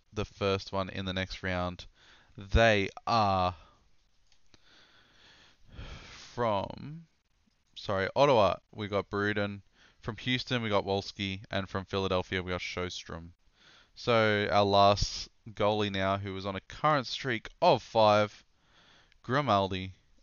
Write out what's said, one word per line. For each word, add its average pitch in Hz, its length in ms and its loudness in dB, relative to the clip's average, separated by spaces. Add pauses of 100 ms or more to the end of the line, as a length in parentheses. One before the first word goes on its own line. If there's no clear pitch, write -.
(120)
the 101 120 -6
first 98 480 -2
one 95 160 -4
in 98 160 -8
the 92 80 -6
next 92 300 -6
round. 90 440 -4 (500)
They 104 520 4 (180)
are 95 480 2 (2750)
from, 120 720 -4 (680)
sorry, 95 400 -4
Ottawa, 123 420 4 (180)
we 107 140 -8
got 98 200 -4
Bruden. 101 540 -4 (380)
From 110 160 -10
Houston, 127 460 -4
we 113 60 -2
got 101 160 2
Wolski. 98 560 -4 (100)
And 95 180 -4
from 95 160 -6
Philadelphia, 95 580 -2
we 90 100 -6
got 87 80 -4
Sjostrom. 87 720 -10 (640)
So 107 560 2
our 101 140 6
last 101 640 4 (200)
goalie 104 440 0
now, 98 260 0
who 98 160 -8
was 95 100 -10
on 98 120 -6
a 95 40 -6
current 147 460 0
streak - 420 -6 (140)
of 156 200 4
five, 104 600 4 (800)
Grimaldi. 98 680 0 (300)